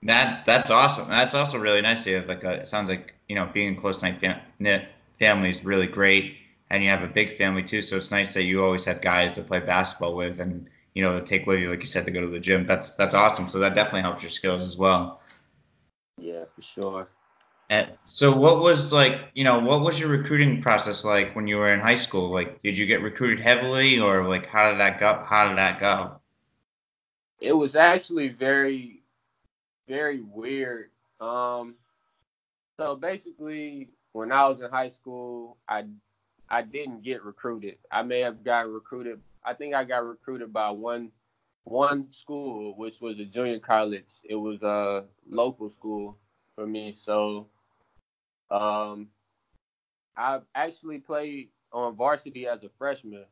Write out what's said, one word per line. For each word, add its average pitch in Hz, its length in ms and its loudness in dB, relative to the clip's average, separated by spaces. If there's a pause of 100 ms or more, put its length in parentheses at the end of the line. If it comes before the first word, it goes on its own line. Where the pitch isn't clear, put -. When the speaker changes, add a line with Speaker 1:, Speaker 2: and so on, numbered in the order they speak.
Speaker 1:
That, 117 420 2
that's 110 240 4
awesome. 117 400 4
That's 123 240 2
also 143 240 0
really 104 240 4
nice 113 220 0
to 95 120 0
have, 90 120 -2
like, 90 160 -6
a, 92 120 -2
it - 120 -10
sounds 104 220 -4
like, 92 260 -8 (140)
you 101 60 -6
know, 92 180 -2
being 101 220 -2
a 92 40 -12
close-knit 92 400 -4
fam-, 92 220 -2 (180)
knit 101 300 0 (280)
family 101 320 4
is 90 160 -6
really 95 220 2
great. 98 500 2 (320)
And 101 140 0
you 98 60 2
have 92 140 0
a 87 40 -6
big 104 300 -2
family, 95 260 0
too, 107 180 -4
so 101 140 -6
it's 92 160 -6
nice 98 220 -2
that 95 100 0
you 92 200 2
always 92 220 0
have 87 160 -4
guys 90 320 2
to 98 100 -10
play 92 160 -2
basketball 90 560 -2
with 87 240 -6
and, 87 280 -8 (280)
you 95 80 0
know, 90 160 0
to 87 60 -12
take 95 200 -2
with 95 140 2
you, 90 100 -2
like 87 120 -4
you - 60 -12
said, 87 180 -4
to 90 60 -4
go 90 80 -4
to 87 80 -4
the 87 120 -6
gym. 92 260 2
That's, 90 300 -2
that's 98 180 0
awesome. 101 340 4
So 95 120 -4
that 95 160 2
definitely 104 260 2
helps 90 220 -4
your 87 60 -10
skills 90 340 -2
as 87 120 -8
well. 90 460 2 (960)
Speaker 2:
Yeah, 85 360 -12
for - 80 -20
sure. 95 460 -8 (640)
Speaker 1:
And 107 220 2 (140)
so 143 300 6
what 160 240 8
was, 165 320 6
like, 135 280 6 (160)
you 135 80 -2
know, 123 160 6
what 135 220 4
was 151 180 0
your 156 100 0
recruiting 143 520 2
process 104 440 0
like 101 300 2
when 107 120 -4
you 104 100 -2
were 104 140 4
in 101 80 4
high 117 160 4
school? 95 340 -2
Like, 90 320 -4
did 101 160 -2
you 104 80 0
get 98 160 2
recruited 107 380 -2
heavily 127 600 4
or, 98 280 4
like, 92 200 -2
how 107 220 4
did 101 100 -2
that 98 200 2
go? 104 260 2
How 104 220 4
did 95 100 -2
that 92 220 2
go? 98 400 -2 (1200)
Speaker 2:
It 139 140 0
was 143 220 2
actually 170 540 4
very, 131 720 -2 (840)
very 139 340 -4
weird. 117 680 -8 (300)
Um, 120 560 -6 (1040)
so 147 160 -4
basically, 151 920 -10 (240)
when 113 180 -8
I 139 160 4
was 131 140 -2
in 120 80 -12
high 131 200 -4
school, 123 680 -16 (100)
I, 107 180 -6 (640)
I 117 120 -2
didn't 120 400 -10
get 120 220 -10
recruited. 104 540 -12 (140)
I 110 120 -2
may 123 160 -2
have 113 240 -4
got 117 260 -2
recruited. 113 500 -12 (240)
I 120 100 -8
think 143 200 -10
I 135 100 0
got 123 220 -4
recruited 117 480 -14
by 107 160 -2
one, 117 420 -8 (520)
one 139 480 -2
school, 117 680 -12
which 110 240 -14
was 113 180 -10
a 104 60 -12
junior 117 340 -6
college. 107 460 0 (180)
It 110 120 -10
was 107 260 -8
a 101 440 -2 (220)
local 120 400 -4
school 104 500 -12 (380)
for 107 120 -10
me. 107 260 -10
So, 104 540 -4 (1040)
um, 104 560 -4 (1080)
I 131 240 -4 (140)
actually 156 460 -8
played 147 500 -10 (220)
on 120 240 -6
varsity 127 520 -4
as 117 160 -6
a 101 140 -20
freshman. 113 540 -10